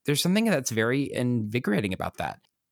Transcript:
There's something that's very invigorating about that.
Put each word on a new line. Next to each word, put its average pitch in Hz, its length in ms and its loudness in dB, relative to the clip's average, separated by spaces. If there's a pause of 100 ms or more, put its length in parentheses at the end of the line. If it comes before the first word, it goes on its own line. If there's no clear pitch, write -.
There's 143 160 2
something 196 240 2
that's 160 260 0
very 120 420 0
invigorating 120 800 0
about 87 240 -6
that. 67 220 -6 (320)